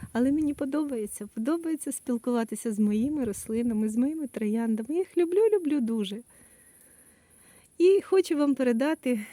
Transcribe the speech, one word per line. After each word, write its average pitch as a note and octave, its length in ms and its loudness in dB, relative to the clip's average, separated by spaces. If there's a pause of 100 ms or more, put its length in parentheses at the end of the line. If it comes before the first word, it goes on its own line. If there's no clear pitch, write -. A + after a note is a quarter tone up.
(120)
Але B3+ 200 2
мені D4 220 0
подобається, C4+ 800 -4
подобається D#4 580 -2
спілкуватися A#3 800 -2
з G3+ 60 -2
моїми A3+ 460 2
рослинами, A3 640 -2
з G#3+ 80 -2
моїми D4 300 0
трояндами. A3+ 600 -2
Я D#4 100 -2
їх - 180 -4
люблю, F4 240 2 (120)
люблю D4+ 280 0
дуже. G#3+ 380 -2 (1600)
І F#4+ 220 6
хочу F4+ 360 2
вам C#4+ 180 2
передати B3 800 0